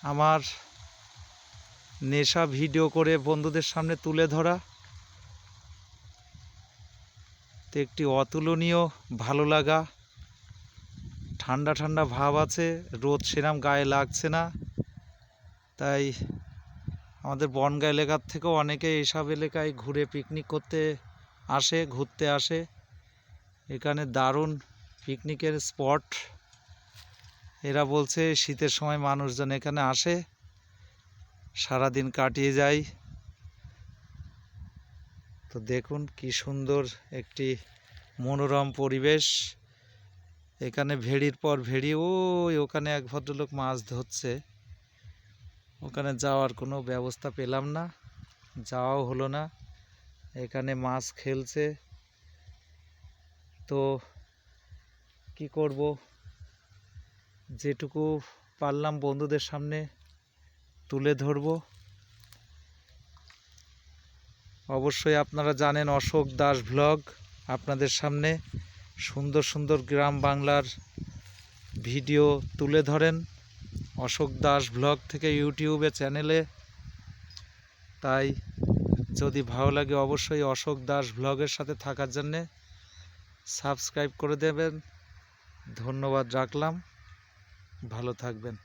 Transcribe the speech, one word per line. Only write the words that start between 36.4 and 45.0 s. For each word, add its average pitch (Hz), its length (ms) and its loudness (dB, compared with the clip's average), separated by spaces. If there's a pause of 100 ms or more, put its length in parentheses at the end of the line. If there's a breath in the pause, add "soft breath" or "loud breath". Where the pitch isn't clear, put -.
সুন্দর 139 400 0 (380)
একটি 131 280 -4 (760 soft breath)
মনোরম 139 440 2 (120)
পরিবেশ। 135 440 4 (1400 soft breath)
এখানে 143 260 -2 (140)
ভেড়ির 139 360 2
পর 147 140 4 (120)
ভেড়ি। 135 240 0 (140)
ওই 180 480 2 (100)
ওখানে 151 240 -4 (100)
এক 131 140 -6
ভদ্রলোক 143 380 -6 (100)
মাছ 131 160 -2 (160)
ধরছে, 123 400 -6 (1500 soft breath)